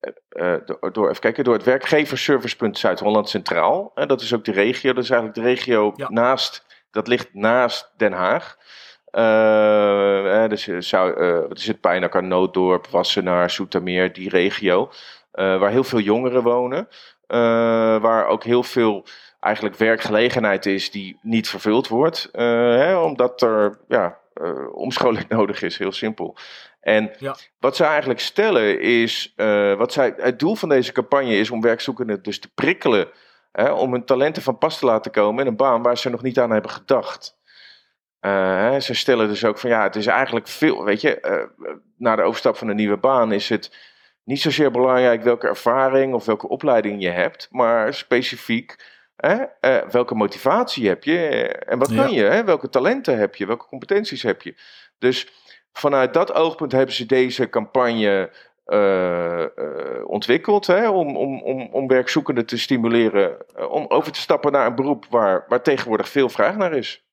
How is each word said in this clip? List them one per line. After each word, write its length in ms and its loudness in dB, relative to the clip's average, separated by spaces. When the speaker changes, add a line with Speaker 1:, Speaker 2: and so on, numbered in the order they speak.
Speaker 1:
eh, 540 -6
eh, 120 -4
door, 260 -8
door, 160 0
even 120 -4
kijken, 240 0
door 100 4
het 100 -4
werkgeversservicepunt 1120 0
Zuid-Holland 500 0
Centraal. 680 0
En 140 -4
dat 120 0
is 140 -4
ook 100 -2
de 80 -4
regio, 400 0
dat 120 -2
is 60 -4
eigenlijk 300 0
de 80 0
regio 480 2
Speaker 2:
Ja. 140 -10
Speaker 1:
naast, 560 0
dat 160 -4
ligt 280 -2
naast 640 0
Den 160 2
Haag. 440 -2
Eh, 1120 4
hè, 240 2
dus, 200 -6
eh, 100 -4
zou, 420 0
eh, 180 2
wat 100 -14
is 80 -10
het, 140 -4
Pijnacker, 420 0
Nooddorp, 640 0
Wassenaar, 640 0
Zoetermeer, 640 -2
die 160 -10
regio, 600 0
eh, 260 0
waar 120 0
heel 140 0
veel 160 -2
jongeren 420 0
wonen, 460 -2
eh, 120 -2
waar 260 2
ook 180 0
heel 180 2
veel 440 0
eigenlijk 360 -2
werkgelegenheid 880 2
is 240 -2
die 320 -14
niet 260 -2
vervuld 400 0
wordt, 440 -2
eh, 120 -2
hè, 200 2
omdat 460 -2
er, 360 0
ja, 300 -2
eh, 400 -8
omscholing 580 -2
<laughs> 60 0
nodig 240 -2
is, 160 -6
heel 140 -4
simpel. 440 -8
En 380 2
Speaker 2:
Ja. 180 -10
Speaker 1:
wat 180 0
zij 120 2
eigenlijk 320 0
stellen 600 2
is, 560 0
eh, 380 2
wat 180 0
zij, 240 2
het 220 0
doel 160 0
van 140 -6
deze 240 2
campagne 440 0
is 140 0
om 100 -6
werkzoekenden 640 -2
dus 180 -8
te 140 -20
prikkelen, 540 0
hè, 180 0
om 220 0
hun 120 -4
talenten 380 0
van 160 -2
pas 200 -2
te 80 0
laten 240 2
komen 340 0
in 60 0
een 60 -4
baan 260 2
waar 160 2
ze 120 -4
nog 120 -8
niet 160 -2
aan 120 2
hebben 200 0
gedacht. 680 -4
Eh, 100 -2
hè, 240 0
ze 140 -6
stellen 340 2
dus 160 -4
ook 140 0
van, 120 -2
ja, 120 2
het 140 -2
is 100 -2
eigenlijk 420 0
veel, 360 0
weet 160 0
je, 200 0
eh, 240 -2
na 200 0
de 60 0
overstap 340 0
van 120 -8
een 80 -2
nieuwe 200 0
baan 360 2
is 160 -4
het 280 -4
niet 160 -4
zozeer 300 2
belangrijk 520 2
welke 260 2
ervaring 680 2
of 100 -2
welke 240 -2
opleiding 540 0
je 60 -2
hebt, 420 -4
maar 440 0
specifiek, 840 -4
hè, 180 2
eh, 160 4
welke 240 0
motivatie 720 0
heb 160 0
je, 220 0
eh, 460 -4
en 60 -2
wat 120 0
Speaker 2:
Ja. 120 2
Speaker 1:
kan 100 0
je, 120 2
hè? 200 2
Welke 240 0
talenten 500 0
heb 160 0
je, 120 -8
welke 200 -6
competenties 560 -4
heb 200 -2
je. 140 -16
Dus 300 -2
vanuit 420 0
dat 200 2
oogpunt 380 0
hebben 220 2
ze 120 -6
deze 420 0
campagne, 840 0
eh, 760 0
eh, 60 -4
ontwikkeld, 600 0
hè, 220 2
om, 280 -2
om, 260 -4
om, 300 -6
om 160 -2
werkzoekenden 580 0
te 120 -6
stimuleren, 800 2
eh, 160 -6
om 180 -4
over 240 0
te 80 -10
stappen 320 0
naar 140 2
een 80 -2
beroep 360 -2
waar, 380 2
waar 140 0
tegenwoordig 460 0
veel 200 0
vraag 280 0
naar 160 -2
is. 400 -6